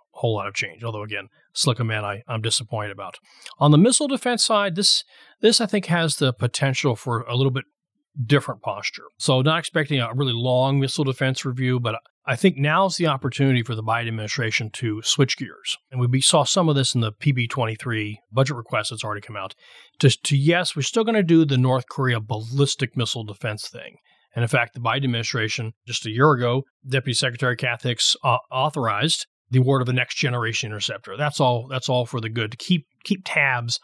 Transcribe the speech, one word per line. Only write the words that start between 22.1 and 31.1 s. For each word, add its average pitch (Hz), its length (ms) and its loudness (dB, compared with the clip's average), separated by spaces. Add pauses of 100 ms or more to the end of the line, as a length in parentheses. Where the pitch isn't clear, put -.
ballistic 117 800 -2
missile 117 260 -4
defense 107 460 -8
thing. - 300 -18 (360)
And 117 80 0
in 117 60 2
fact, 120 260 0
the 123 60 -12
Biden 120 240 -2
administration, 113 680 -4 (140)
just - 180 -8
a 113 60 -6
year 131 220 4
ago, 123 320 0 (220)
Deputy 131 280 -2
Secretary 123 420 -2
Kath 120 260 -4
Hicks, - 400 0
uh, 123 140 2 (160)
authorized 131 760 -2 (240)
the 131 80 4
award 131 220 4
of 127 60 -2
the 123 80 0
Next 127 220 -2
Generation 117 540 -2
Interceptor. 101 460 -8